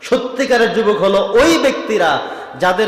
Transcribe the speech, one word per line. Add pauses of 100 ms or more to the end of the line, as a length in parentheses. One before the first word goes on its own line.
সত্যিকারের
যুবক
হলো
ওই
ব্যক্তিরা (400)
যাদের